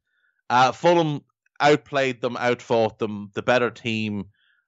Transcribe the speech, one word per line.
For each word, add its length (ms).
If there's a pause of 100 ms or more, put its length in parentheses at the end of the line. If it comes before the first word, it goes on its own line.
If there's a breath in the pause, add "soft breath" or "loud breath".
(500)
Uh, 220
Fulham 500 (380)
outplayed 600
them, 160
outfought 600
them, 360
the 80
better 280
team. 560 (420)